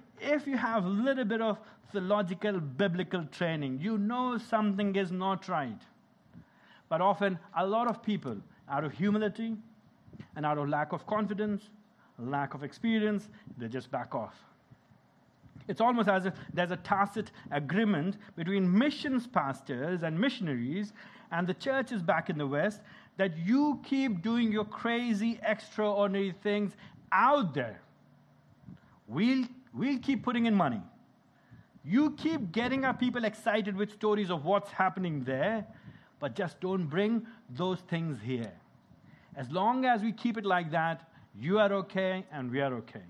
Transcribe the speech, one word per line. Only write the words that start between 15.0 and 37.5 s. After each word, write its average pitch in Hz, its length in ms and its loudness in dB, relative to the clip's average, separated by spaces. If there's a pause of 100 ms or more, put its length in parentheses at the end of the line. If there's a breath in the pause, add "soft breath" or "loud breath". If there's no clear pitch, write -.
It's 196 120 -4
almost 233 280 4
as 190 180 4
if 180 80 -2 (180 loud breath)
there's 175 200 0
a 175 40 -2
tacit 202 540 0 (220 loud breath)
agreement 185 640 2 (180 loud breath)
between 185 420 2
missions 262 520 2
pastors 147 760 -2
and 160 160 -2
missionaries 175 720 -2 (380 loud breath)
and 170 160 0
the 180 80 0
churches 254 480 -2
back 165 280 0
in 170 60 -4
the 147 120 -2
West 160 320 0 (360 loud breath)
that 185 200 0
you 254 480 2
keep 262 380 0
doing 233 280 2
your 208 140 0
crazy, 233 800 0
extraordinary 202 880 0
things 208 440 -2 (360 loud breath)
out 220 420 6
there. 120 260 -4 (1300 soft breath)
We'll, 226 400 2 (260)
we'll 262 260 -2
keep 269 260 -2
putting 233 220 2
in 220 80 4
money. 127 280 2 (1000 soft breath)
You 262 320 4
keep 302 340 -2
getting 254 340 0
our 254 100 2
people 247 300 0
excited 214 520 0
with 208 160 -2
stories 208 400 2
of 147 120 -2
what's 196 280 2
happening 185 500 0
there, 165 420 0 (540 loud breath)
but 135 160 -6
just 180 240 -4
don't 185 280 -2
bring 208 380 2 (260 loud breath)